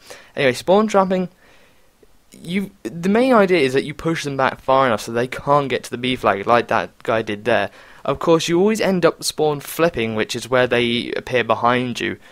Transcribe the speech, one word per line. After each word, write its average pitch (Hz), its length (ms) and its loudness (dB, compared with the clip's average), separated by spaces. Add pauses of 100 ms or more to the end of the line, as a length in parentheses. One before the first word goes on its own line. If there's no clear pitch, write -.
(340)
Anyway, 135 180 0
spawn 202 360 2
trapping, 190 400 0 (1040)
you, 185 400 -6 (100)
the 170 260 -6
main 240 240 4
idea 185 280 4
is 135 120 2
that 135 120 2
you 143 100 -8
push 165 300 -4
them 139 120 -4
back 131 240 0
far 135 240 2
enough 113 180 0
so 117 100 -10
they 120 160 -2
can't 143 400 0
get 123 160 -4
to - 80 -10
the - 40 -8
B 127 200 -4
flag 98 280 0
like 117 220 2
that 101 240 -2 (140)
guy 113 180 0
did 107 220 -8
there. 107 260 0 (340)
Of 139 140 -4
course, 165 300 2
you 170 100 0
always 214 220 2
end 180 260 0
up - 160 0
spawn 151 380 -2
flipping, 120 560 -2
which 107 180 -2
is 113 160 -8
where 127 160 4
they 120 460 0
appear 120 320 -2
behind 120 560 0
you. 98 160 -4 (160)